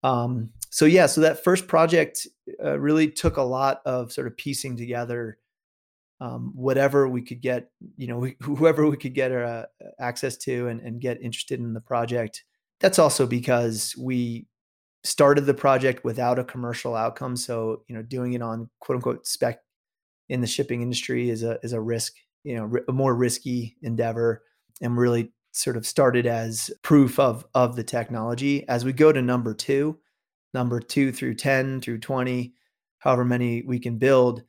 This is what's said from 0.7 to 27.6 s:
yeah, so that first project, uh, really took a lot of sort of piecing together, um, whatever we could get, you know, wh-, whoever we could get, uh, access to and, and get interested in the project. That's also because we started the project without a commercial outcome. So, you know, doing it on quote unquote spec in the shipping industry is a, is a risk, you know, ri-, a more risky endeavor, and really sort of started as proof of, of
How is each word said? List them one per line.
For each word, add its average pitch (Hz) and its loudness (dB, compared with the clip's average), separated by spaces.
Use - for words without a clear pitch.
yeah, 170 8
so 151 2
that 160 2
first 185 2
project, 165 2
uh, 147 -2
really 151 4
took 151 0
a 143 0
lot 131 0
of 127 -4
sort 135 -6
of 113 -10
piecing 135 -8
together, 120 -6
um, 123 -10
whatever 135 4
we 123 -4
could 123 -14
get, 123 -4
you 127 -10
know, 120 -6
wh-, - -10
whoever 151 4
we 147 0
could 139 -8
get, 131 -2
uh, 120 -6
access 123 -6
to 123 -4
and, 117 -6
and 117 -10
get 123 -4
interested 123 -8
in 120 -6
the 110 -8
project. 117 -4
That's 185 4
also 147 4
because 120 -2
we 123 -4
started 143 4
the 139 4
project 131 2
without 123 0
a 127 -2
commercial 120 -6
outcome. 117 -4
So, 113 -6
you 123 -14
know, 110 -10
doing 123 -6
it 120 -4
on 113 -8
quote - -10
unquote 123 -6
spec - -2
in 127 -2
the 117 -2
shipping 120 -4
industry 123 -2
is 113 -4
a, 117 -4
is 120 -6
a 117 -4
risk, 113 -4
you 135 -8
know, 110 -6
ri-, 113 -2
a 131 -4
more 131 2
risky 120 -2
endeavor, 117 -2
and 120 -2
really 120 2
sort - -4
of 110 -8
started 123 4
as 113 -4
proof 139 6
of, 123 2
of 123 4